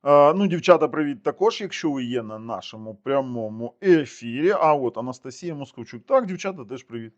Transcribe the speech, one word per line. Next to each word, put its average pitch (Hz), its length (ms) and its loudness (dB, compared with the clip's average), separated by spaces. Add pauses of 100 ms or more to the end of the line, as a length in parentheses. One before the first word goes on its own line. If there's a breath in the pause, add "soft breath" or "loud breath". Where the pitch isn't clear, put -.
Е, 147 300 8
ну, 196 120 2
дівчата, 160 420 4
привіт 143 340 -4
також, 202 380 0
якщо 170 300 -6
ви 135 140 -4
є 120 180 -4
на 110 160 -12
нашому 110 560 -12
прямому 120 880 -4
ефірі. 151 680 2
А 156 240 2
от 123 240 -2
Анастасія 131 560 -10
Московчук. 127 520 -14
Так, 262 200 2
дівчата, 180 380 -8
теж 123 180 -12
привіт. 113 360 -14